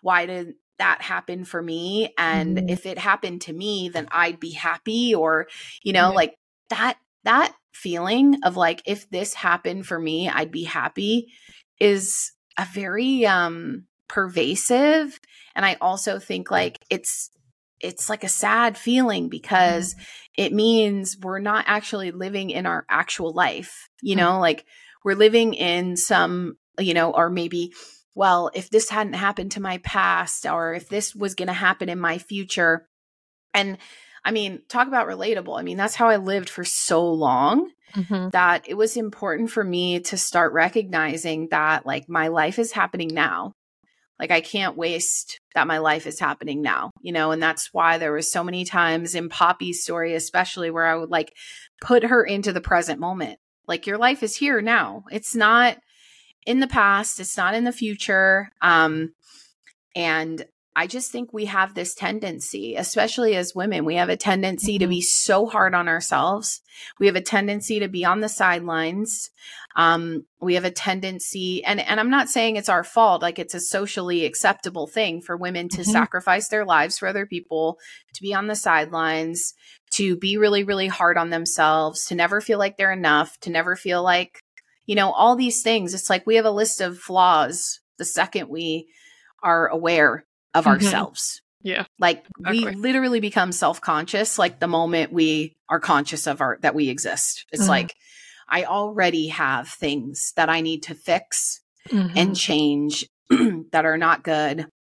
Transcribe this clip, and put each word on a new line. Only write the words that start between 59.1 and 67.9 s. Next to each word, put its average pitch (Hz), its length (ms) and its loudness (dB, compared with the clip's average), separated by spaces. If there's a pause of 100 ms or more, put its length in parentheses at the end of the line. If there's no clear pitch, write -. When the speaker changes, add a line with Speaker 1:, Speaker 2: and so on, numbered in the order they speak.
Speaker 1:
and 160 500 -2 (280)
I - 140 0
just 247 240 -8
think 240 220 -10
we 214 120 -4
have 196 300 0
this 180 180 -6
tendency, 190 840 -8
especially 220 580 0
as 180 180 -4
women, 185 300 -2
we 160 120 0
have 175 120 2
a 185 80 0
tendency 190 640 0
to 185 60 4
Speaker 2:
Mm-hmm. 180 40 0
Speaker 1:
be 175 120 0
so 202 440 2
hard 190 300 2
on 175 140 2
ourselves. 165 720 -2 (360)
We 196 100 4
have 185 100 4
a 185 40 0
tendency 208 580 -2
to 196 100 -4
be 180 160 -4